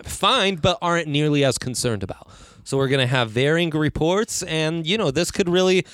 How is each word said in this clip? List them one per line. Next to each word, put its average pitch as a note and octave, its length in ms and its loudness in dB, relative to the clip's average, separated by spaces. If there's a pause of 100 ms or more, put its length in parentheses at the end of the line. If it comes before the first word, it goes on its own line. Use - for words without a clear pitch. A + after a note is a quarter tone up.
find G3 580 0
but F3 200 2
aren't E3+ 260 0
nearly D3 360 2
as C3 140 2
concerned A#2 460 -4
about. F2 240 -10 (360)
So - 140 -4
we're C3+ 100 2
gonna C3 200 2
have B2 240 0
varying D3+ 400 2
reports, D#3 720 0
and, D#3+ 440 -2
you G3+ 100 2
know, F#3 140 0
this E3 200 -2
could F3+ 180 -2
really F#3 340 2 (100)